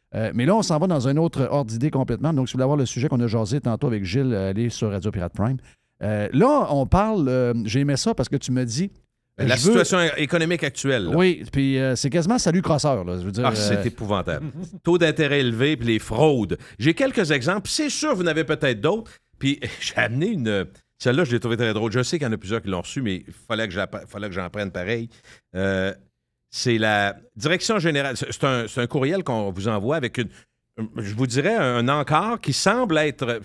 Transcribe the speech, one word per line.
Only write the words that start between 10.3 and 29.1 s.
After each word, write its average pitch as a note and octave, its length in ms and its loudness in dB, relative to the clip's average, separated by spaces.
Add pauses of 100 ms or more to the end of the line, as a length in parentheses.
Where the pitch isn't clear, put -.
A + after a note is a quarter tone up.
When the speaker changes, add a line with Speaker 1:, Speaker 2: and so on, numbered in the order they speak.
Speaker 2:
actuelle, C3 420 0
là. G#2+ 100 0
Speaker 1:
Oui, F3+ 360 2
puis, C3+ 260 2
euh, C3 180 2
c'est C#3 140 0
quasiment F3 300 2
salut F3 240 2
crosseur, C#3 400 2
là, F2 160 -4
je F2+ 40 -6
veux G2 80 -6
dire, A2+ 140 0
Speaker 2:
Ah, B2 80 2
c'est G#2 240 2
Speaker 1:
euh, G2 60 -2
Speaker 2:
épouvantable. G2 640 -2 (180)
<laughs> - 180 -16
Taux E3+ 140 4
d'intérêt D3+ 440 2
élevé, B2+ 360 2
puis A#2 80 -6
les A2+ 140 2
fraudes. A#2+ 580 2 (220)
J'ai D3 160 2
quelques B3 340 0
exemples. D#3 400 0
C'est D4+ 200 -2
sûr, D4 260 -2
vous F3+ 80 -2
en F3 40 0
avez D#3 180 0
peut-être C#3+ 360 -2
d'autres. G#3 300 0 (260)
Puis C#3 220 0 (120)
<laughs> - 80 -14
j'ai - 180 -10
amené A#2+ 320 0
une. A2 360 0 (320)
Celle-là, C3 260 2
je C3 80 -2
l'ai A#2+ 80 2
trouvée A2+ 180 -2
très A2+ 180 2
drôle. G#2+ 160 0
Je B2+ 100 2
sais D3 160 -2
qu'il D3 80 -4
y A#2+ 40 0
en A2 40 -2
a G#2 40 -2
plusieurs A2 260 -6
qui G#2 60 -8
l'ont F2+ 120 -2
reçue, - 220 -8
mais F#2+ 140 -2
il - 160 -16 (140)
fallait A2 200 -2
que F#2 80 -8
j'app-, F#2+ 340 -6
fallait G#2 200 -8
que F#2 40 -10
j'en F2+ 160 -6
prenne G2+ 220 -4
pareil. A2+ 380 -4 (460)
Euh, F#2+ 380 0 (560)
c'est A#2 300 0
la G2+ 380 2 (180)
Direction E3 420 0
générale. C#3+ 400 0
C'est, - 140 -6
c'est - 140 -8
un, B2+ 220 0
c'est B2 140 -6
un A#2+ 60 0
courriel D#3 360 0